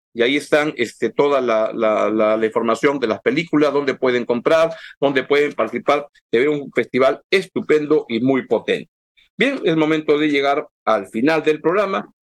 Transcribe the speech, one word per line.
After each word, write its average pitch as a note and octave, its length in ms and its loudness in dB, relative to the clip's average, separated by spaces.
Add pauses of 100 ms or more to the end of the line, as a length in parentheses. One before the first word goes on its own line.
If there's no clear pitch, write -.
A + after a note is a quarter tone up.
(140)
y A2+ 80 -2
ahí C3 160 0
están, D3+ 400 0
este, A2+ 320 -4
toda C#3+ 320 0
la, A#2 320 0
la, G#2+ 360 0
la, A2 280 2
la A2 80 0
información A#2 540 0
de A#2+ 80 -2
las G#2 140 -2
películas, D3 520 0
dónde C3+ 220 -2
pueden B2 300 0
comprar, D#3+ 500 0 (240)
dónde C3+ 240 0
pueden C#3+ 300 0
participar. A#2+ 540 -2 (240)
Se A#2 80 4
ve C#3 80 2
un C#3+ 240 -4
festival C3 500 0 (100)
estupendo D3+ 760 0
y A2+ 120 -4
muy C3 260 0
potente. F#2+ 440 -2 (480)
Bien, C4 280 0
es E3 100 2
momento D#3 420 0
de D3+ 120 0
llegar C#3 380 0 (180)
al G#2+ 220 0
final D3+ 360 0
del D3+ 160 0
programa. F#3+ 500 -2 (160)